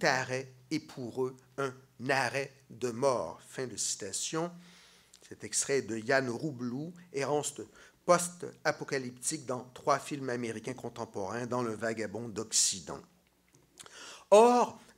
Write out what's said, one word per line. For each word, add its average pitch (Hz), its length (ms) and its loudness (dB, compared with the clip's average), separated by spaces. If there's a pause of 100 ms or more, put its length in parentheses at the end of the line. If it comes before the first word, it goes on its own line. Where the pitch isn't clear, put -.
arrêt 131 500 0 (180)
est 156 100 0
pour 127 440 -6
eux 131 120 -6 (220)
un 135 160 -2 (340)
arrêt 135 440 2 (180)
de 123 200 -4
mort. » 117 580 0
Fin 131 180 -6
de 107 100 -10
citation. 160 760 -4 (760)
Cet - 160 -16
extrait 131 380 0
de 107 140 -4
Yann 127 320 2
Roublou, 127 640 -6 (200)
errance 139 420 -2 (500)
post-apocalyptique 143 1400 0
dans 123 260 -4
trois 139 260 0
films 135 300 -6
américains 120 460 -4
contemporains, 113 720 -6
dans 123 160 0
Le 113 120 -2
Vagabond 113 540 -4
d'Occident. 104 720 -2 (1300)
Or, 240 480 10 (200)